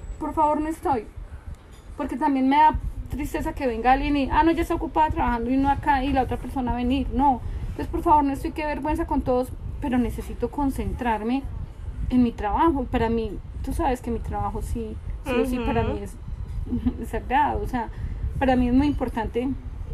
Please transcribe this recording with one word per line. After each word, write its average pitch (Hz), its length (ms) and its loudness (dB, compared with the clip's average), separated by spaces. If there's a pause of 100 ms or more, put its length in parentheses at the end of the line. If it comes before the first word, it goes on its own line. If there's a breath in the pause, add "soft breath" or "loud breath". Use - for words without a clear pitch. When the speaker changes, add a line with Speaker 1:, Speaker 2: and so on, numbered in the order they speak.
(180)
Speaker 1:
por 294 140 -4
favor, 302 280 2
no 302 80 -2
estoy". 294 360 0 (920)
Porque 262 200 -4
también 269 320 2
me 277 80 6
da 311 220 8 (320)
tristeza 302 420 -4
que 294 140 -2
venga 233 260 4
alguien 285 240 2
y, 262 140 2
"Ah, 302 120 4
no, 320 100 6
ya 330 100 0
está - 120 0
ocupada 311 360 2
trabajando 240 400 0
y 262 60 2
no 269 120 4
acá", 277 340 2
y 277 100 0
la 269 100 4
otra 240 160 -2
persona 247 360 -2
venir, 247 400 0
no. 262 260 4 (300 loud breath)
Entonces, - 180 -6
por 339 140 -4
favor, 302 220 6
no 277 80 0
estoy, 302 200 -4
qué 311 120 -4
vergüenza 302 420 -2
con 285 160 0
todos, 254 260 0 (320)
pero 254 180 0
necesito 226 520 -2
concentrarme 240 920 0 (680)
en 254 120 6
mi 233 100 4
trabajo. 247 520 2
Para 226 260 0
mí, 220 220 -2 (320)
tú 269 80 -4
sabes 262 280 0
que 247 100 -6
mi 226 80 -2
trabajo 208 440 -4
sí, 220 340 -4 (280)
sí 285 60 -4 (100)
o 269 60 2
sí 254 120 0
para 233 240 0
Speaker 2:
Ujú. 226 120 -2
Speaker 1:
mí 302 60 -4
es, 202 140 -10 (420)
<laughs> - 460 -2
es 226 60 -8
sagrado, 240 540 0
o - 60 -2
sea, 233 220 -4 (480 loud breath)
para 262 180 4
mí 247 120 4
es 240 60 4
muy 269 120 6
importante. 240 640 -2 (460)